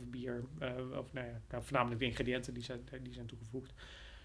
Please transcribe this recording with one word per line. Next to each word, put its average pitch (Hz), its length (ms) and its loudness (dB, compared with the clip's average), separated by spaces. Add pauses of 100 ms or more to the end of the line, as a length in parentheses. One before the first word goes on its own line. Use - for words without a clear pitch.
(100)
bier, 123 340 -2 (140)
eh, 131 120 2 (280)
of - 140 -4
nou 127 140 -2
ja, 117 140 -4 (100)
nou, 120 120 0
voornamelijk 120 380 6
de 127 60 6
ingrediënten 123 480 2
die 120 80 -2
zijn, 120 180 -4 (220)
die 127 100 -6
zijn 123 140 -6
toegevoegd. 113 460 -6 (520)